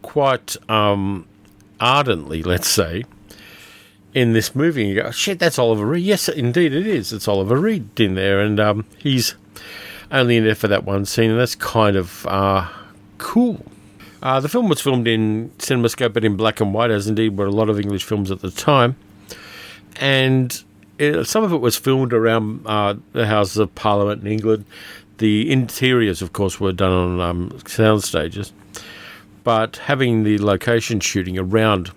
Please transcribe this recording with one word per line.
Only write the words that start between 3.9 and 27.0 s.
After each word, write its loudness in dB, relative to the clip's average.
in 4
this 2
movie. 0
You 0
go, -6
"Shit, -4
that's 2
Oliver 2
Reed." -2
Yes, 2
indeed 0
it -2
is. -2
It's -6
Oliver 2
Reed -2
in 2
there, 2
and, 0
um, 0
he's -2
only 4
in 4
there 4
for -2
that 2
one -2
scene, 2
and 0
that's 0
kind 0
of, -6
uh, 2
cool. -2
Uh, 0
the -2
film 0
was 0
filmed 0
in 0
CinemaScope, 0
but 0
in 2
black 0
and 0
white, 0
as 0
indeed 0
were 0
a -2
lot 2
of 0
English -4
films -2
at -6
the -6
time. 2
And 2
it, 0
some 0
of 0
it 0
was 0
filmed 0
around, 0
uh, 0
the 0
Houses 2
of 2
Parliament 0
in -4
England. 0
The 2
interiors, 0
of -8
course, -2
were 0
done 2
on, 0